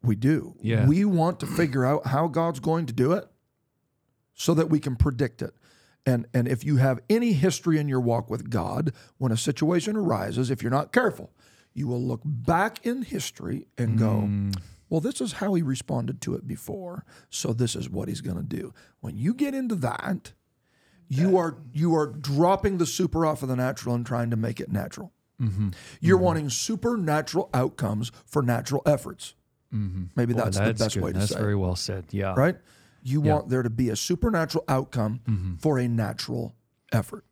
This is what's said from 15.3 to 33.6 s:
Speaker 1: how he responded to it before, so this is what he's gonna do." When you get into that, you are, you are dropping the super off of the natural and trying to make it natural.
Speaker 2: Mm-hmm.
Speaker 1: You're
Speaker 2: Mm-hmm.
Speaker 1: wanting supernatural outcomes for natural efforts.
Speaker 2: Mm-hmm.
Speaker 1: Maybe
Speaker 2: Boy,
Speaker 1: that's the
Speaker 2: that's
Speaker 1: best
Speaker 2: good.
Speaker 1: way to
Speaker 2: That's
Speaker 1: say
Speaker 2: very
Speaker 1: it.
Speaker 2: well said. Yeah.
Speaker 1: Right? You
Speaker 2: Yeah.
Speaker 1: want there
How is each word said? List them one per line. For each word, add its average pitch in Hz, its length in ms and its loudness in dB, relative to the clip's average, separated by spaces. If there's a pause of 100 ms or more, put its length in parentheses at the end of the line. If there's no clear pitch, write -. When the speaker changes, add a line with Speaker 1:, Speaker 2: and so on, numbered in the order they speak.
Speaker 1:
how 190 200 -2
he 170 80 2
responded 123 600 -4
to 131 120 -4
it - 120 -8
before, 180 580 -10 (240)
so - 240 -4
this 117 220 0
is - 160 -8
what 95 180 -6
he's - 120 -6
gonna 85 240 -6
do." - 280 -8 (280)
When - 160 -10
you 147 180 -2
get 277 200 -2
into 254 200 -2
that, - 580 -4 (760)
you 180 280 4
are, 165 220 2 (140)
you 165 240 2
are 151 100 2
dropping 165 720 2
the 175 80 2
super 165 400 0
off 151 160 -2
of 131 60 -4
the 127 80 0
natural 127 400 -2
and 120 100 -2
trying 120 240 -2
to 117 60 0
make 110 240 -2
it - 120 -8
natural. 175 400 -4 (280)
Speaker 2:
Mm-hmm. 104 300 0 (300)
Speaker 1:
You're 175 160 6
Speaker 2:
Mm-hmm. 185 80 4
Speaker 1:
wanting 160 260 2
supernatural 165 1000 -2
outcomes 113 580 0 (140)
for - 180 0
natural 120 440 0
efforts. - 480 -2 (400)
Speaker 2:
Mm-hmm. 95 300 -4 (100)
Speaker 1:
Maybe 120 200 2
Speaker 2:
Boy, 113 100 2
Speaker 1:
that's 95 120 0
the 101 80 2
Speaker 2:
that's 113 160 2
Speaker 1:
best 110 140 2
Speaker 2:
good. 98 100 0
Speaker 1:
way 87 80 -2
to 92 60 -2
Speaker 2:
That's 104 140 2
Speaker 1:
say - 60 -4
Speaker 2:
very 104 160 0
Speaker 1:
it. - 20 2
Speaker 2:
well 90 200 0
said. 92 340 -6
Yeah. 98 260 -2
Speaker 1:
Right? 147 200 4 (460)
You 139 200 0
Speaker 2:
Yeah. 151 120 4
Speaker 1:
want 147 160 -2
there 127 120 2